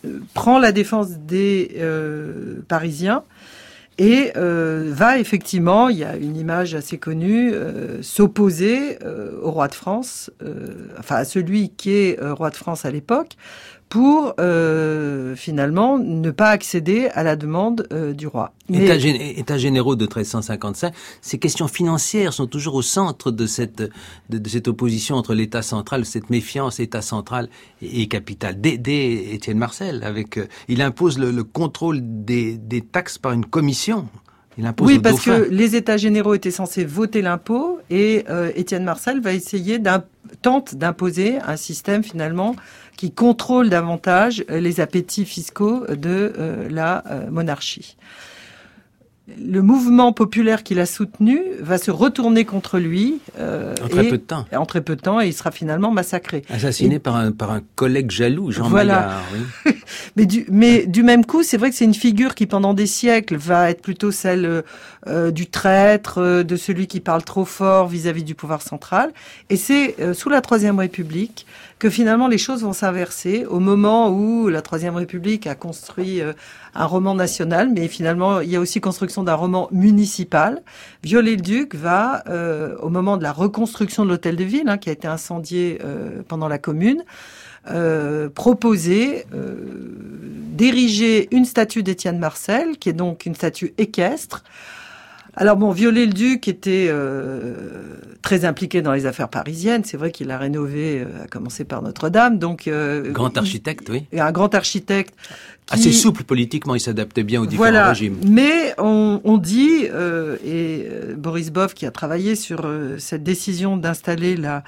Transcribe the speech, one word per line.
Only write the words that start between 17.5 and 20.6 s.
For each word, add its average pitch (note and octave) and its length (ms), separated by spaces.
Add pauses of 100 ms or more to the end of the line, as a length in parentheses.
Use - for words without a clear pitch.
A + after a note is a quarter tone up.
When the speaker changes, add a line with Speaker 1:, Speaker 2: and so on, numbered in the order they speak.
Speaker 1:
euh, D3+ 220
du D3+ 120
roi. A#2+ 280 (160)
Mais F#3 140
Speaker 2:
États F3+ 120
gén-, C#3 240 (180)
États C#3+ 200
généraux C3 380
de G#2+ 100
treize G#2 220
cent A2+ 120
cinquante-cinq, G#2+ 540 (260)